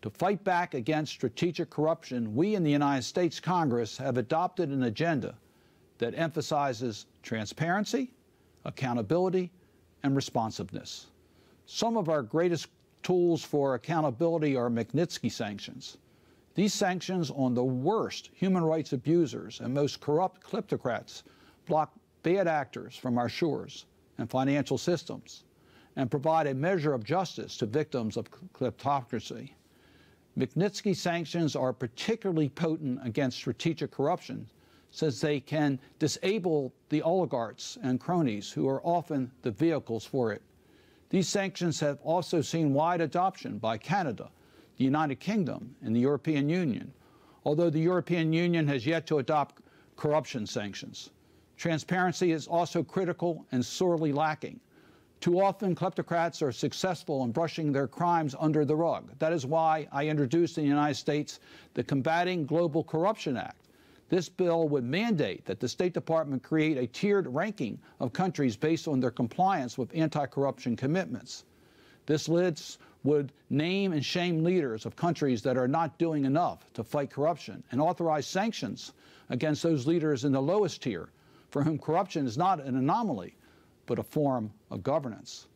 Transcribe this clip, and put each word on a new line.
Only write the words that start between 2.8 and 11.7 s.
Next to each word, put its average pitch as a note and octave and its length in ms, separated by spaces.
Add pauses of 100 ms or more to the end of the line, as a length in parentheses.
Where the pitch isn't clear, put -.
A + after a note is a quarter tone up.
States E3+ 400
Congress C#3 560
have C3 180
adopted D#3+ 540
an C3+ 140
agenda B2+ 520 (640)
that A#2 200
emphasizes C#3+ 920 (140)
transparency, F3 920 (500)
accountability, E3+ 880 (520)
and C#3 120
responsiveness. - 920 (580)
Some A3+ 320